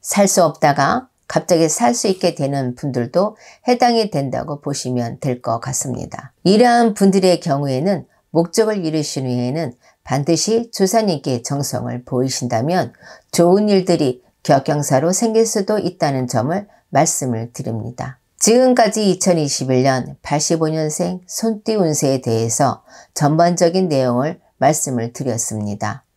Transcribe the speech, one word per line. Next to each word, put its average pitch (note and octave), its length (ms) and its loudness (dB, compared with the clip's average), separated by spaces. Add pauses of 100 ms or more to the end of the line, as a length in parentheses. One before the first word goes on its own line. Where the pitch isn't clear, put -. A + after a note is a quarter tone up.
살 G3+ 260 2
수 G3 160 2
없다가 D3+ 640 0 (200)
갑자기 E3 420 0
살 A#3+ 240 0
수 A#3+ 140 -2
있게 F#3 260 0
되는 C#3 400 -4
분들도 C#3 640 -2 (300)
해당이 A#3+ 420 2
된다고 C#3 500 -4
보시면 B2+ 600 -4
될 B2 240 -4
것 A#2 160 -2
같습니다. - 760 -8 (100)
이러한 A#3 520 4
분들의 F#3+ 460 4
경우에는 C#3+ 680 -2 (240)
목적을 F#3+ 520 0
이루신 D3+ 440 -4
후에는 B2 460 -4 (300)
반드시 E3+ 680 0
조사님께 F#3 720 0
정성을 B2 600 -6
보이신다면 B2+ 880 -2 (380)
좋은 F#3+ 380 4
일들이 E3+ 540 2 (180)
격경사로 D3 680 2
생길 A3 340 2
수도 G#3+ 320 -2
있다는 C3+ 500 -2
점을 D3+ 400 -2 (220)
말씀을 B2+ 640 -2
드립니다. B2 640 -8 (220)
지금까지 A3+ 720 4
이천이십일 C#3+ 720 2
년 C3 380 0
팔십오 D#3 480 0
년생 D#3+ 580 -4
손띠 A3 480 -4
운세에 D3+ 460 0
대해서 A2+ 600 0 (300)
전반적인 E3+ 760 2
내용을 C3 500 0 (180)
말씀을 B2+ 540 0
드렸습니다. G#2+ 960 -6 (120)